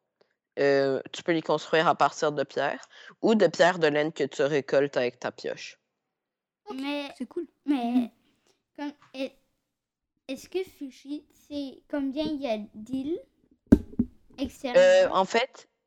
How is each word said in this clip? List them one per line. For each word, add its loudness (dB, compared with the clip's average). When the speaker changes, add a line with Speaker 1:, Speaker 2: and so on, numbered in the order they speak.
Speaker 1:
Euh, 2
tu -12
peux 0
les 0
construire 0
à 4
partir 0
de -2
pierres -6
ou 4
de 6
pierres 2
de 2
laine 0
que -2
tu -4
récoltes 0
avec -2
ta -6
pioche. -12
Speaker 2:
Ok, -12
Speaker 3:
Mais, -6
Speaker 2:
c'est -8
cool. -10
Speaker 3:
mais 0
Speaker 2:
Mhm. 0
Speaker 3:
comme, -10
est, -8
est-ce -12
que -6
Fushi, -14
c'est -12
combien -4
il -4
y -4
a -2
d'îles -6
Speaker 1:
Euh, 0
Speaker 3:
extérieures ? 4
Speaker 1:
en 2
fait, -4